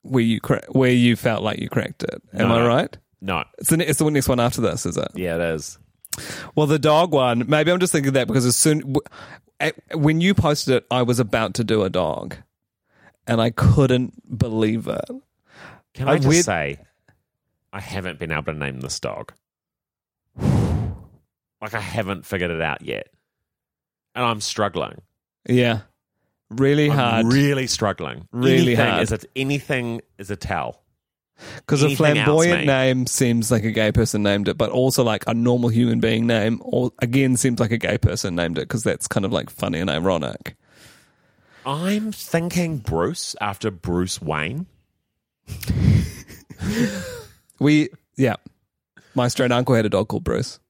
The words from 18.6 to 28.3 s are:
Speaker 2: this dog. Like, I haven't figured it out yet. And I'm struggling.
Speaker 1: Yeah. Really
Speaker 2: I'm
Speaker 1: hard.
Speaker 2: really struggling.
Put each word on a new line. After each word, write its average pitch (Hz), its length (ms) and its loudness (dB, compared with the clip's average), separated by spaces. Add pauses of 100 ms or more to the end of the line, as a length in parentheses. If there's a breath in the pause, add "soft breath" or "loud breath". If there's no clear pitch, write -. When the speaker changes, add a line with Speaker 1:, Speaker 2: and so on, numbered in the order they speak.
Speaker 2:
this 67 200 -10
dog. 57 320 -10 (2250 loud breath)
Like, 107 140 -10
I 110 60 -2
haven't 95 460 -4
figured 90 260 -4
it 80 100 -4
out 76 200 -4
yet. 53 260 -8 (1040)
And 123 100 -2
I'm 113 160 0
struggling. 87 600 -4 (480)
Speaker 1:
Yeah. 120 320 2 (720)
Really 139 380 2
Speaker 2:
I'm 147 80 2
Speaker 1:
hard. 117 360 2
Speaker 2:
really 139 340 2
struggling. 87 640 -4